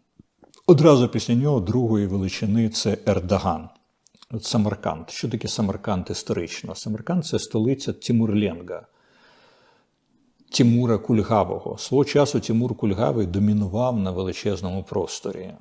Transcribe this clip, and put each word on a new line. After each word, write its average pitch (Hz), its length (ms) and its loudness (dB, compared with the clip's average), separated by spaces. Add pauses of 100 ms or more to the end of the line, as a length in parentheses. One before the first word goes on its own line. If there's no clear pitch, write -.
(680)
одразу 147 420 8
після 120 260 0
нього 135 260 2
другої 107 460 2
величини — 101 640 0
це 104 360 -2
Ердоган. 90 640 0 (640)
От 113 140 -10
Самарканд. 101 680 -2
Що - 180 -8
таке 110 200 -6
Самарканд 101 640 -4
історично? - 640 -8
Самарканд — 113 520 -4
це 110 120 -2
столиця 123 540 -2
Тимурленга, 101 960 0 (1700)
Тимура 120 460 4
Кульгавого. 98 800 0
Свого 139 260 0
часу 143 360 2
Тимур 117 340 0
Кульгавий 110 520 0
домінував 104 720 0
на 95 120 -2
величезному 92 720 -4
просторі. 92 800 -8